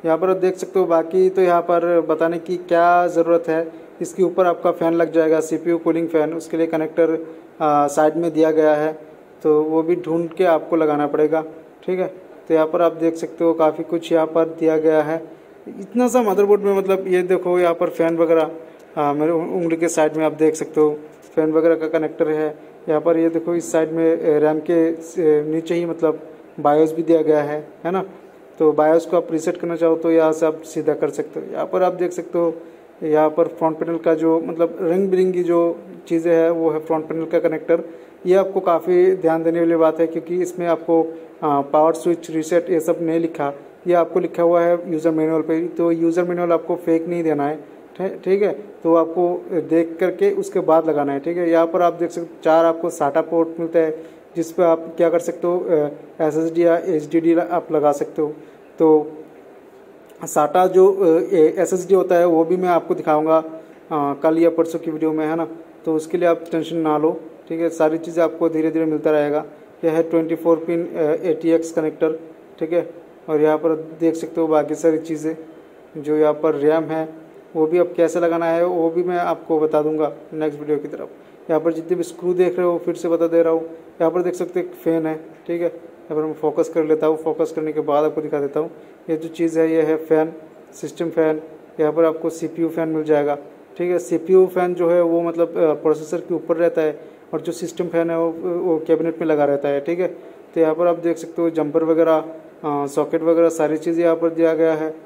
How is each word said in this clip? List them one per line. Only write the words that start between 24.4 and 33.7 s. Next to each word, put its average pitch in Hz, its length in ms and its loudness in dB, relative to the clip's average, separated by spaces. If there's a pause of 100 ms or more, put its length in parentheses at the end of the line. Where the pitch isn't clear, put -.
के 165 440 0
स-, - 120 -18 (340)
नीचे 160 260 -4
ही 170 120 -2
मतलब 160 340 -2 (400)
बायोस 151 320 4
भी 165 100 -4
दिया 165 200 4
गया 151 200 2
है, 147 260 -6 (160)
है 165 60 -2
ना। 185 140 -2 (540)
तो 156 140 4
बायोस 156 340 4
को 185 100 -2
आप 170 160 -2
reset 160 240 -2
करना 170 200 -6
चाहो 160 200 2
तो 165 140 -2
यहाँ 160 220 4
से 160 140 0
आप 156 160 -2
सीधा 151 320 -4
कर 143 160 -2
सकते - 300 -8
हो। - 120 -12
यहाँ 151 140 -4
पर 185 160 0
आप 180 100 2
देख 175 200 -4
सकते 175 260 -6
हो 165 160 0 (480)
यहाँ 156 280 2
पर 165 140 0
front 156 340 -2